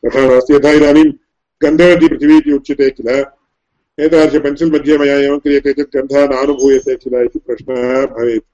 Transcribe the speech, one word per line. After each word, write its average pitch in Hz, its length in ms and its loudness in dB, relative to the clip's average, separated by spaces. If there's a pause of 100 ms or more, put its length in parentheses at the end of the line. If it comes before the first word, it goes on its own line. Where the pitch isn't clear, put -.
तथा 131 240 0
नास्ति। 127 240 2
यथा 143 160 2
इदानीं 147 420 4 (500)
गन्धवती 165 460 4
पृथिवी 151 300 2
इति 147 140 0
उच्यते 139 380 -2
किल, 127 340 -4 (760)
एतादृश 156 420 2
पेन्सिल् 147 300 -2
मध्ये 147 260 0
मया 143 160 0
एवं 143 240 0
क्रियते 143 340 -2
चेत् 143 240 -6
गन्धः 139 320 0
नानुभूयते 135 680 0
किल 123 280 -4
इति - 140 -6
प्रश्नः 127 680 -6
भवेत्। 117 460 -6